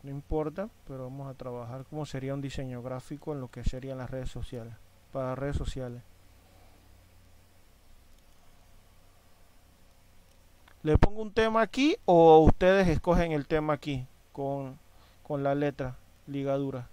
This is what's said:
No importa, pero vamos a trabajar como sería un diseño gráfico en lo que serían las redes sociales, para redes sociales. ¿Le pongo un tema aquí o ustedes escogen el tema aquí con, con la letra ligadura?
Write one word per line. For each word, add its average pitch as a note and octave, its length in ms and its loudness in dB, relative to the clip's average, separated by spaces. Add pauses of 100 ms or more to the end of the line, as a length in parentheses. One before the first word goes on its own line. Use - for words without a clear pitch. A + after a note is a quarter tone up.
No C#3 80 -16
importa, D#3 600 -6 (180)
pero C3 160 -12
vamos C3+ 240 -12
a C3 60 -14
trabajar B2 500 -12
como D3+ 220 -8
sería C3+ 260 -8
un C#3 80 -6
diseño C3 400 -8
gráfico B2+ 540 -10
en C#3 60 -8
lo B2 100 -12
que B2 120 -16
serían C3 360 -6
las B2 100 -10
redes B2+ 220 -8
sociales, A#2 420 -12 (400)
para C3 220 -6
redes C#3 220 -6
sociales. B2+ 460 -8 (4000)
¿Le D3+ 140 2
pongo - 240 6
un G#3+ 120 -8
tema A3 280 2
aquí C4+ 360 2 (100)
o E3 320 10
ustedes F#3 500 6
escogen E3+ 440 0
el C#3+ 140 -4
tema D3+ 280 -2
aquí C3+ 320 -6 (260)
con, C#3 460 -8 (460)
con C#3+ 180 -4
la C#3 140 0
letra C#3 400 -4 (320)
ligadura? C#3 640 -4